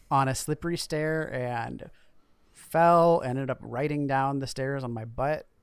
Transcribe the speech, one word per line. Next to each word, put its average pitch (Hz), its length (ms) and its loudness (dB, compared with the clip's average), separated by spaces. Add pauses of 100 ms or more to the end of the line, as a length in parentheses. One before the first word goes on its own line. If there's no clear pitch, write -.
on 135 200 4
a 127 40 -2
slippery 165 440 -4
stair 156 560 -2
and 123 560 -6 (640)
fell, 170 720 4
ended 131 260 -4
up 127 120 -4
riding 143 460 -2
down 135 320 0
the 135 80 -4
stairs 135 360 -4
on 123 100 -6
my 110 120 -8
butt, 127 420 -4 (160)